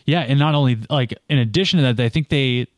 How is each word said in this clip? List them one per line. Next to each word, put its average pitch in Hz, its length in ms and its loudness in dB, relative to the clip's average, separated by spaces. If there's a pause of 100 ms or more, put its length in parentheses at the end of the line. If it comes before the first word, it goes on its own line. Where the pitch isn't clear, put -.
Yeah, 160 160 0
and 135 160 -2
not 151 160 0
only, 131 260 0 (100)
like, 135 240 -2 (160)
in 147 80 0
addition 160 400 0
to 131 160 2
that, 120 100 0
I 117 60 0
think 156 180 -2
they 127 400 -2 (100)